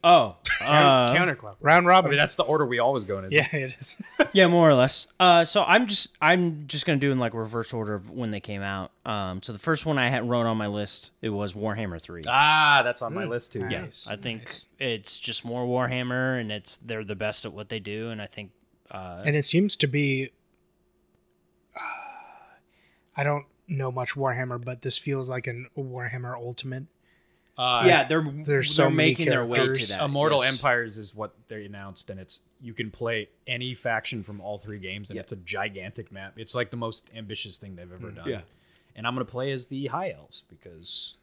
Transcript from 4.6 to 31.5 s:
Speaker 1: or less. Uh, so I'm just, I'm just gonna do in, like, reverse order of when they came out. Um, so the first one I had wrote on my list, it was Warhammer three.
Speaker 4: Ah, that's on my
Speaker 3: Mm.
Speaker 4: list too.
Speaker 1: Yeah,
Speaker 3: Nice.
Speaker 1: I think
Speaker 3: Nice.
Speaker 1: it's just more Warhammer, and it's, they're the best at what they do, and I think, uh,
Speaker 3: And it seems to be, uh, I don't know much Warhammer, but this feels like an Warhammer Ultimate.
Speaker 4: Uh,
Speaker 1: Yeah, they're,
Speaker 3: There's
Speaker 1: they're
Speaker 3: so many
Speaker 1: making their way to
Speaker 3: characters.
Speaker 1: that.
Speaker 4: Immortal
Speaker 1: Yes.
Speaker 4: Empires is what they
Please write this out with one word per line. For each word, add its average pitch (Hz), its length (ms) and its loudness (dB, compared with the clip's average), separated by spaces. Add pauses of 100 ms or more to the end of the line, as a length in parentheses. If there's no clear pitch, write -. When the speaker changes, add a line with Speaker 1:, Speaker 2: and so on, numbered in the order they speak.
Speaker 1:
or 143 60 10
less. 127 320 4 (120)
Uh, 175 240 8
so 185 240 2
I'm 214 200 6
just, - 340 2
I'm 160 460 2
just 147 180 -2
gonna 147 140 2
do 139 120 2
in, 131 80 0
like, 117 140 -2
reverse 113 400 -6
order 107 220 -4
of 98 140 -10
when 117 220 -6
they 101 80 -6
came 98 220 -8
out. 98 300 -6 (140)
Um, 98 360 -4
so - 100 -10
the 104 80 -12
first 160 260 -2
one 151 120 0
I 123 100 2
had 123 220 -2
wrote 120 160 2
on 113 100 0
my 107 120 -2
list, 104 440 -6 (100)
it 117 80 -4
was 101 240 -4
Warhammer 104 480 -6
three. 85 280 -12
Speaker 4:
Ah, 147 540 6
that's 120 180 -2
on 117 120 -6
my 165 120 -6
Speaker 3:
Mm. 113 40 -6
Speaker 4:
list 120 220 -4
too. 120 180 -6
Speaker 1:
Yeah, 98 120 -4
Speaker 3:
Nice. - 280 -12
Speaker 1:
I 107 60 -8
think 110 300 -10
Speaker 3:
Nice. - 220 -10 (120)
Speaker 1:
it's 117 400 -4
just - 240 -4
more 123 220 -6
Warhammer, 127 760 -2
and 110 140 -6
it's, - 240 -4
they're 110 260 -8
the 101 140 -8
best 107 260 -4
at 107 80 -10
what 101 160 -14
they 113 140 -8
do, 107 280 -8
and 110 120 -10
I 101 60 -12
think, 101 240 -16 (400)
uh, 92 340 -12
Speaker 3:
And 147 100 2
it 147 80 0
seems 190 340 2
to 151 100 0
be, 135 420 0 (1500)
uh, - 40 -14 (1400)
I 139 60 -2
don't 143 220 -2 (220)
know 135 240 -2
much 123 240 -4
Warhammer, 123 480 -2
but 123 180 -10
this 127 160 -4
feels 135 320 -4
like 127 180 -6
an 123 200 -10 (100)
Warhammer 123 580 -8
Ultimate. 127 480 -10 (720)
Speaker 4:
Uh, 123 300 2
Speaker 1:
Yeah, 160 160 6
they're, 156 180 2
Speaker 3:
There's 147 240 -8
Speaker 1:
they're 143 180 2
Speaker 3:
so 147 260 2
many 156 200 4
Speaker 1:
making 143 200 0
their 135 140 2
way 117 140 0
to - 60 4
Speaker 3:
characters. 127 260 0
Speaker 1:
that. 98 140 -2
Speaker 4:
Immortal 143 400 2
Speaker 1:
Yes. 135 100 4
Speaker 4:
Empires 120 460 0
is 104 160 -8
what 104 180 -10 (140)
they 107 180 -12